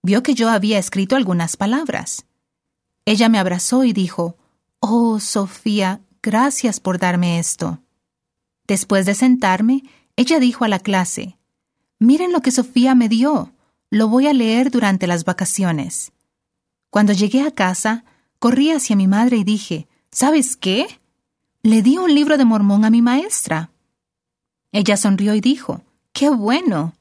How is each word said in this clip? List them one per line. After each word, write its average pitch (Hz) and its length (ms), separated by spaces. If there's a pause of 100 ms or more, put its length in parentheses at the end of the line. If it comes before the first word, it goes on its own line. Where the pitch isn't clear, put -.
Vio 202 200
que 277 120
yo 226 140
había 208 300
escrito 190 380
algunas 180 400
palabras. 254 680 (800)
Ella 220 240
me 220 100
abrazó 185 460
y 233 80
dijo, 175 440 (440)
"Oh, 226 400
Sofía, 202 800 (220)
gracias 233 580
por 180 180
darme 175 400
esto". 165 420 (840)
Después 196 380
de 202 100
sentarme, 247 680 (340)
ella 254 220
dijo 247 260
a 214 40
la 196 100
clase, 185 580 (600)
"Miren 311 340
lo 330 80
que 247 120
Sofía 254 420
me 240 140
dio. 240 440 (380)
Lo 214 180
voy 254 180
a 294 60
leer 247 380
durante 196 360
las 175 180
vacaciones". 175 880 (800)
Cuando 208 220
llegué 208 300
a 294 80
casa, 214 540 (340)
corrí 254 320
hacia 269 260
mi 196 120
madre 226 300
y 202 60
dije, 185 440 (220)
"¿Sabes 285 460
qué? 214 440 (640)
Le 220 200
di 262 140
un 359 180
Libro 294 220
de 269 80
Mormón 208 400
a 220 60
mi 233 100
maestra". 240 680 (1040)
Ella 202 240
sonrió 202 380
y 214 60
dijo, 247 420 (300)
"Qué 285 160
bueno. 226 720